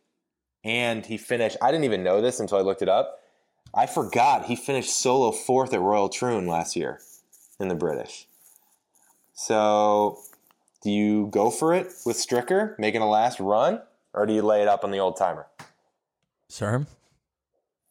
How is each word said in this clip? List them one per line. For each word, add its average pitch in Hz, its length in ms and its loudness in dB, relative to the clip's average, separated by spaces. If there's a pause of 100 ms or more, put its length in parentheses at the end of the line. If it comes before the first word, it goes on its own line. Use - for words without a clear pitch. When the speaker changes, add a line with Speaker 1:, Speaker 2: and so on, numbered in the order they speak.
(640)
Speaker 1:
And 117 420 -2
he 110 100 -8
finished, 117 460 -2
I 127 80 2
didn't 156 140 0
even 104 180 0
know 92 180 2
this 123 200 0
until 101 180 -2
I 95 40 2
looked 95 200 -2
it 92 60 -2
up. 107 320 0 (520)
I 120 140 2
forgot 123 600 0
he 120 100 -2
finished 131 340 -4 (100)
solo 127 300 4
fourth 127 420 0
at 104 80 2
Royal 101 280 2
Troon 107 400 -2
last 82 260 -2
year 71 240 -4 (600)
in 95 80 -4
the 90 80 -2
British. 76 500 -6 (1080)
So 104 840 2 (640)
do 104 80 -4
you 104 420 2
go 110 180 4
for 160 240 0
it 180 140 -2 (180)
with 117 100 -2
Stricker 120 640 -2
making 107 240 -2
a 107 60 2
last 110 320 2
run, 117 400 0 (340)
or 104 120 0
do 110 60 0
you 107 100 2
lay 104 200 4
it 104 60 2
up 101 160 2
on 101 60 -4
the 98 80 -4
old 95 180 -2
timer? 82 300 -4 (1000)
Speaker 2:
Sir? 120 380 -4 (1040)